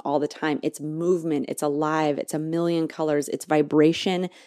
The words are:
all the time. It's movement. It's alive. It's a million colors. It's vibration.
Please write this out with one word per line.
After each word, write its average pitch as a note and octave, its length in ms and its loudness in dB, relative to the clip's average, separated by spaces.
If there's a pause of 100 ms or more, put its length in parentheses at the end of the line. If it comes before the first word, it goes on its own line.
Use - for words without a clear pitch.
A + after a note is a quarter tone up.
all C#3+ 120 2
the C#3+ 80 2
time. D3 360 -2
It's - 180 -4
movement. D#3+ 680 0
It's - 140 -6
alive. D3+ 560 0
It's - 140 -6
a D#3 60 -2
million E3 500 0
colors. D3+ 400 -2
It's - 160 -6
vibration. D#3 840 4 (160)